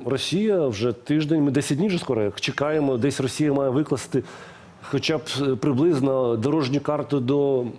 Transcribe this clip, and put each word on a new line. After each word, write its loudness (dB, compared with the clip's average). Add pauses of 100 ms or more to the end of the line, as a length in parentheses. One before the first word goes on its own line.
Росія 0
вже 0
тиждень, 0
ми 2
десять 0
днів 2
вже 0
скоро 0
як -2
чекаємо, 0
десь 0
Росія 0
має 2
викласти 0 (600)
хоча -2
б, -4 (200)
е, 0
приблизно 2
дорожню 0
карту -2
до, 2 (140)